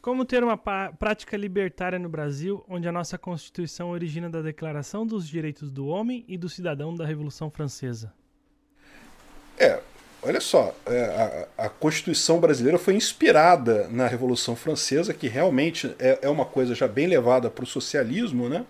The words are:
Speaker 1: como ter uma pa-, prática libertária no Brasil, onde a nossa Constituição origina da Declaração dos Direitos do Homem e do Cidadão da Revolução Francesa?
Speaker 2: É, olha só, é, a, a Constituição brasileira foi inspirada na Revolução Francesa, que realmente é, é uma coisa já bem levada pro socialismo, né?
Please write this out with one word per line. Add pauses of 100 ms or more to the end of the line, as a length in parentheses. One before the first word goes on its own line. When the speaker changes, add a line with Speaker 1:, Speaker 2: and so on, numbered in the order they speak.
Speaker 1:
como
ter
uma
pa-,
prática
libertária
no
Brasil,
onde
a
nossa
Constituição
origina
da
Declaração
dos
Direitos
do
Homem
e
do
Cidadão
da
Revolução
Francesa? (1400)
Speaker 2:
É, (420)
olha
só, (120)
é, (100)
a,
a
Constituição
brasileira
foi
inspirada
na
Revolução
Francesa,
que
realmente
é,
é
uma
coisa
já
bem
levada
pro
socialismo,
né?